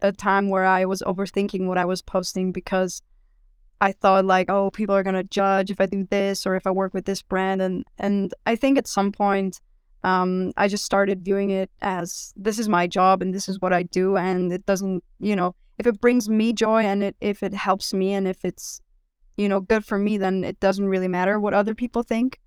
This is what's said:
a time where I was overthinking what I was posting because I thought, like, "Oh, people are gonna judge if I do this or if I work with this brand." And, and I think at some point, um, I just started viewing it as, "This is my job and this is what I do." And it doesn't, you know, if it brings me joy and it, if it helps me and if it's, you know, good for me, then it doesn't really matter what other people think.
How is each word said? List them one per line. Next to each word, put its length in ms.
a 100
time 380
where 160
I 180
was 220
overthinking 600
what 120
I 80
was 160
posting 500
because 480
I 120
thought, 340
like, 240
"Oh, 200
people 240
are 80
gonna 220
judge 460
if 100
I 60
do 240
this 360
or 80
if 120
I 40
work 220
with 140
this 160
brand." 400
And, 240
and 360
I 120
think 200
at 100
some 260
point, 460
um, 540
I 100
just 160
started 400
viewing 240
it 220
as, 560
"This 220
is 100
my 180
job 360
and 120
this 140
is 100
what 140
I 120
do." 340
And 340
it 140
doesn't, 360
you 160
know, 200
if 80
it 140
brings 280
me 240
joy 300
and 200
it, 200
if 200
it 120
helps 400
me 180
and 160
if 160
it's, 380
you 120
know, 120
good 240
for 120
me, 220
then 260
it 160
doesn't 260
really 220
matter 320
what 140
other 200
people 280
think. 440